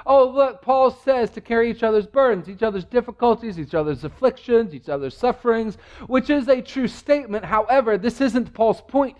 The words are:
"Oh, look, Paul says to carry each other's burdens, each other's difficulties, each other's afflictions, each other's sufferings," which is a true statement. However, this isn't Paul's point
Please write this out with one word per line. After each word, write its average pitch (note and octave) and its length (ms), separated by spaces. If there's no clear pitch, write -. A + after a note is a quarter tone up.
"Oh, C4+ 240
look, C4 320
Paul C4 300
says B3 400
to A3 100
carry A#3 300
each A3+ 140
other's G#3+ 220
burdens, A#3 420
each G3 160
other's G3 200
difficulties, A#3 760
each D3 140
other's D3+ 280
afflictions, A#3 720
each B2+ 140
other's C#3 280
sufferings," A3+ 640
which B3+ 220
is C#4+ 180
a B3+ 120
true - 280
statement. A3+ 560
However, A3 520
this A3+ 240
isn't B3 320
Paul's G#3+ 280
point C4+ 400